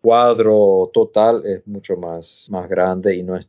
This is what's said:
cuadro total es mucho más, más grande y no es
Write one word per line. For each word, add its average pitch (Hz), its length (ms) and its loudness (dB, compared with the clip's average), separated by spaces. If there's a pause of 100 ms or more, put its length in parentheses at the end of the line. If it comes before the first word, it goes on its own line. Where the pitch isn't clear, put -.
cuadro 107 880 4
total 110 540 0
es 95 220 -8
mucho 101 280 -10
más, 85 540 -12
más 90 180 -8
grande 92 480 -2
y 90 60 -8
no 90 140 -8
es - 140 -12